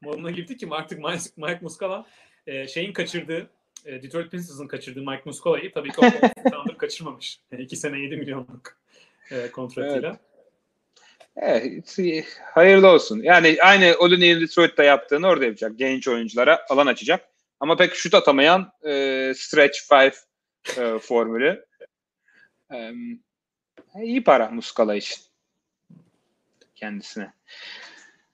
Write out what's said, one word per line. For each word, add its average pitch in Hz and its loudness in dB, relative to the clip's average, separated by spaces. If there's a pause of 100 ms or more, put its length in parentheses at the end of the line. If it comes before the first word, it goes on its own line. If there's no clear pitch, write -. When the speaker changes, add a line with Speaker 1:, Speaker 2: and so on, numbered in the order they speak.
Speaker 1:
moduna 156 -12
girdik 180 -14
ki 185 -14
artık 156 -12
Mike, 170 -8 (140)
Mike 170 -10
Muscala, 190 -12 (420)
e, 135 -12
şeyin 175 -10
kaçırdığı, 165 -10 (360)
e, 131 -16
Detroit 165 -12
Pistons'ın 147 -16
kaçırdığı 135 -16
Mike 135 -12
Muscala'yı 156 -4
tabii 269 -10
ki - -12
o 254 -4
Speaker 2:
<laughs> 247 2
Speaker 1:
Thunder 151 -6
kaçırmamış. - -12 (120)
E, 127 -16
iki 127 -16
sene 139 -10
yedi 143 -12
milyonluk, 135 -14 (540)
e, 123 -10
kontratıyla. 131 -8
Speaker 2:
Evet. 196 -14 (1200)
Evet, 131 -6 (560)
hayırlı 190 8
olsun. 131 4
Yani 165 4
aynı 185 6
Olini'nin 175 4
Detroit'te 165 2
yaptığını 143 2
orada 151 2
yapacak. 110 -6
Genç 131 -6
oyunculara 120 0
alan 139 2
açacak. 131 -4 (300)
Ama 156 -2
pek 175 0
şut - -2
atamayan, 165 4 (140)
e, 135 -4
stretch 143 0 (100)
five, 135 6 (680)
e, 117 -4
formülü. 117 -2 (1080)
E, 113 -12 (1120)
iyi 240 -4
para 120 2
Muscala 113 -4
için. - -10 (1600)
Kendisine. 104 -14 (1000)